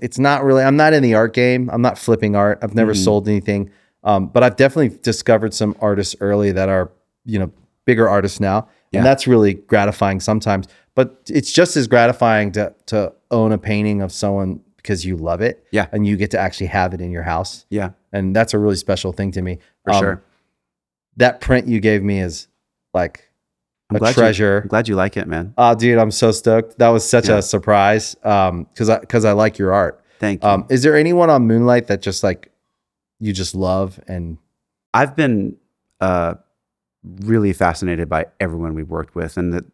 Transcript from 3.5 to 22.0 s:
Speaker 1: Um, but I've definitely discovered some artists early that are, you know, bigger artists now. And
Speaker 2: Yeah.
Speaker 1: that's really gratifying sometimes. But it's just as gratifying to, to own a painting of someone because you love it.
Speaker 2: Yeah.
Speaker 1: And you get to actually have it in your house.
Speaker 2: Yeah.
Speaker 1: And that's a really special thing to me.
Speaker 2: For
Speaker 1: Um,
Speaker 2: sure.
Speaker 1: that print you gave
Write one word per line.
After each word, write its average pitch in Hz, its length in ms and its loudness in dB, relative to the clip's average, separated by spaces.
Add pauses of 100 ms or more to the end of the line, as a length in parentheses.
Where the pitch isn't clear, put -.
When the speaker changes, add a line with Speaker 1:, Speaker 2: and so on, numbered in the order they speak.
Speaker 1:
Um, 98 240 0
but 120 140 2
I've 123 140 2
definitely 135 460 2
discovered 110 520 0
some 104 260 -4
artists 101 400 -2
early 101 320 0
that 95 180 -2
are, 92 200 -2 (340)
you 110 140 -4
know, 92 140 -4 (320)
bigger 113 240 4
artists 98 320 0
now. 101 280 -2 (260)
And 95 60 0
Speaker 2:
Yeah. - 40 2
Speaker 1:
that's 131 220 2
really 110 280 4
gratifying 101 680 0
sometimes. 104 460 -2 (280)
But - 340 -2
it's - 240 -2
just 170 240 2
as 131 100 0
gratifying 117 680 2
to, 104 220 -4 (120)
to 101 260 -2 (180)
own 110 220 2
a 107 60 0
painting 104 440 -2
of 92 100 -8
someone 98 480 -4 (160)
because 87 280 -6
you 90 120 -6
love 85 260 -4
it. - 300 -4
Speaker 2:
Yeah. 101 200 0
Speaker 1:
And 104 140 0
you 101 100 0
get 95 160 -4
to - 60 -2
actually 95 300 -4
have 92 260 -2
it 85 80 -10
in 87 80 -8
your 85 120 -8
house. 85 480 -8
Speaker 2:
Yeah. 98 200 -6 (220)
Speaker 1:
And 95 240 -2
that's 113 180 0
a 107 40 2
really 104 180 0
special 95 360 -4
thing 98 200 -6
to 92 100 -8
me. 90 160 -8 (260)
Speaker 2:
For 107 80 -2
Speaker 1:
Um, 101 80 4
Speaker 2:
sure. 98 220 -2 (960)
Speaker 1:
that 120 240 2
print 127 280 0
you 113 120 0
gave 104 220 2